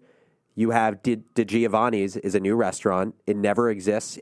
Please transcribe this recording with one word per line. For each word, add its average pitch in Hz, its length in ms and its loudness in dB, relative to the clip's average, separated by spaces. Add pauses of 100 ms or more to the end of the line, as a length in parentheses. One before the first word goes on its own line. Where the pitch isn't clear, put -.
(540)
you 113 160 0
have 110 320 0
Di, 117 140 0 (180)
DiGiovanni's 110 840 0
is 95 180 -4
a 101 60 2
new 98 140 0
restaurant. 95 640 0 (100)
It 104 100 0
never 104 320 2
exists 104 540 -2